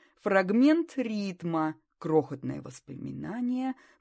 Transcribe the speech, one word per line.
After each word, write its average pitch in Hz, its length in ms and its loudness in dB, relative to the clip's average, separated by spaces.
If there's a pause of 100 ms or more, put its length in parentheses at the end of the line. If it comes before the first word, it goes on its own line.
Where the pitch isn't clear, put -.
(220)
фрагмент 233 760 4
ритма, 180 800 -4 (220)
крохотное 143 640 0
воспоминание, 240 1120 -8 (260)